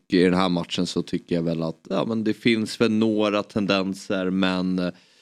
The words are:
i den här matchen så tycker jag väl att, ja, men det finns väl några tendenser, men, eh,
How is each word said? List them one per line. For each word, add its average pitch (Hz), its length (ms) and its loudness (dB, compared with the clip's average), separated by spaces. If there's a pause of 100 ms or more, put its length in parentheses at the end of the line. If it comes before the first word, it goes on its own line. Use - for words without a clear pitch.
i 92 160 2
den 92 100 4
här 92 160 2
matchen 87 360 -2
så 87 160 -4
tycker 87 340 -4
jag 82 80 0
väl 82 200 -2
att, 80 260 -8
ja, 170 180 -2
men 113 160 -4
det 107 100 0
finns 110 480 0
väl 113 100 2
några 107 520 2
tendenser, 95 840 -2
men, 92 500 0
eh, 90 100 0 (320)